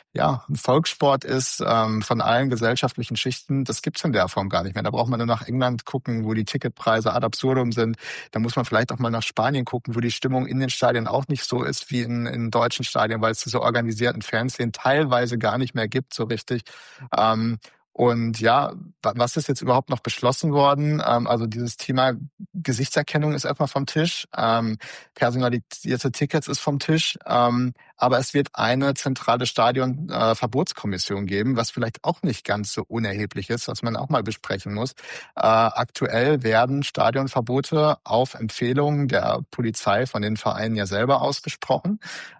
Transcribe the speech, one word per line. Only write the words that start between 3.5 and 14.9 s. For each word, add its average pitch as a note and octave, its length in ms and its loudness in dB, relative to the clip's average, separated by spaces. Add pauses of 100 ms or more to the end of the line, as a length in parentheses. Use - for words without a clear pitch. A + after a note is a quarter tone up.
das - 160 -4
gibt's - 220 -4
in D3+ 100 0
der F#2 140 4
Form G2 220 -4
gar F2+ 140 0
nicht F#2+ 120 -6
mehr. G#2 80 -2
Da G2+ 80 -2
braucht A#2 180 0
man A#2+ 100 0
nur A#2 80 -2
nach A2+ 200 -2
England B2 380 0
gucken, A#2 380 -4
wo A2 100 0
die A2 120 0
Ticketpreise A2+ 680 0
ad A#2+ 120 2
absurdum B2+ 460 0
sind. A2+ 260 0 (340)
Da A2+ 80 -4
muss A#2 160 0
man B2 100 0
vielleicht A#2 260 0
auch A#2+ 60 -4
mal A#2+ 140 0
nach A2+ 100 -2
Spanien B2+ 420 0
gucken, A#2 320 -4
wo A#2+ 40 0
die A#2 120 0
Stimmung C3 360 -2
in C3 120 -2
den C3+ 100 0
Stadien A#2+ 380 0
auch C3+ 200 0
nicht C#3 160 -2
so B2+ 200 -2
ist - 280 -6
wie B2 100 0
in, A#2 240 -2
in A#2+ 240 -4
deutschen A#2 340 0
Stadien, A2 380 0
weil A2 100 2
es A2 100 -6
diese A#2+ 200 -2
organisierten A#2 640 0
Fanszenen A#2+ 480 -2
teilweise B2 640 2